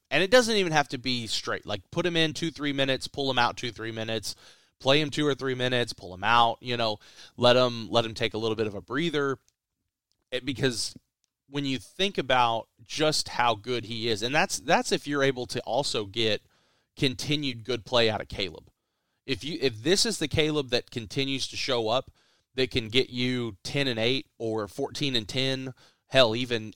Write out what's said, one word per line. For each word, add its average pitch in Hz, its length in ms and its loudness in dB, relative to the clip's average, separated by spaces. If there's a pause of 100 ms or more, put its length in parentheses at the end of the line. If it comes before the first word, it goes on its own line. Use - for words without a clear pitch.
and 151 140 4
it 196 80 -2
doesn't 233 240 6
even 185 160 2
have 147 180 4
to 139 80 -6
be 120 300 -4
straight, - 380 -4
like, 104 160 -4 (100)
put 170 140 -2
him 170 100 0
in 160 180 2
two, 165 160 -4
three 143 240 -4
minutes, 135 340 0
pull 139 220 -4
him 127 80 0
out 120 200 4
two, 123 140 -6
three 110 200 -8
minutes, 113 440 -6 (440)
play 143 220 4
him 147 80 -2
two 147 180 0
or 135 80 2
three 131 180 -4
minutes, 123 380 0
pull 90 220 -12
him 92 100 -10
out, 117 380 6
you 123 160 -4
know, 110 200 0 (400)
let 123 200 8
him, 120 340 0
let 113 140 4
him 113 100 -8
take 113 180 -2
a 107 40 -4
little 110 180 -2
bit 107 100 0
of 104 80 -6
a 101 80 -10
breather. 143 560 -2 (920)
It, 127 140 -6
because 127 500 -2 (520)
when 143 180 -4
you 135 120 -2
think 190 400 -4
about 123 500 2 (200)
just 151 420 0
how 120 240 2
good 117 320 -4
he 113 240 -6
is, 104 140 -2
and 127 100 -2
that's, 170 260 0
that's 170 320 0
if 180 140 -2
you're 143 180 0
able 127 240 0
to 123 140 -6
also 117 440 -2
get 107 360 0 (560)
continued 135 640 -2
good 120 220 -4
play 117 240 4
out 101 120 -2
of - 80 -14
Caleb. - 420 -8 (560)
If 135 160 -4
you, 160 180 -6
if 113 220 0
this 190 240 2
is 202 100 -2
the - 100 -2
Caleb 151 420 0
that 123 200 0
continues 135 600 -4
to 113 80 -12
show 117 320 0
up, 127 200 0 (460)
that 131 160 0
can 117 180 -2
get 127 220 2
you 123 520 -2
ten 139 240 -2
and 117 120 -2
eight 127 260 0 (140)
or 110 280 -4
fourteen 135 480 -4
and 110 120 -4
ten, 131 460 -4 (340)
hell, 120 280 6
even 120 400 -4